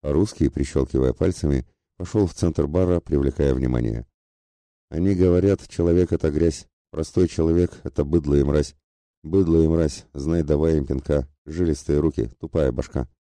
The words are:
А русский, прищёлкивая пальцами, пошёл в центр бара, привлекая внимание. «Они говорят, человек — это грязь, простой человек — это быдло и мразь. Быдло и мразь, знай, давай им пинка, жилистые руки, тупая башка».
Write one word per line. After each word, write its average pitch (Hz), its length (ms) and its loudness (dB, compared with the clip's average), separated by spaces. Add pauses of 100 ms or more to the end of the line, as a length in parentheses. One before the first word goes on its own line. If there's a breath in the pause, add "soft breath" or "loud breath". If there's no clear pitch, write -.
А 73 120 -4
русский, 82 340 0
прищёлкивая 65 640 0
пальцами, 73 560 -2 (300)
пошёл 95 300 0
в 82 60 -6
центр 82 320 0
бара, 87 360 0
привлекая 69 520 0
внимание. 60 540 -2 (800)
«Они 90 240 0
говорят, 90 540 2
человек — 85 460 0
это 80 180 -2
грязь, 80 360 0 (240)
простой 80 360 -2
человек — 85 560 0
это - 220 -4
быдло 73 300 0
и 71 80 4
мразь. 71 320 0 (460)
Быдло 82 400 2
и 80 60 4
мразь, 82 460 0
знай, 78 300 -2
давай 76 340 2
им 71 80 -2
пинка, 69 420 -2 (180)
жилистые 76 540 -2
руки, 73 300 -2 (100)
тупая 71 320 -2
башка». 62 380 -6 (160)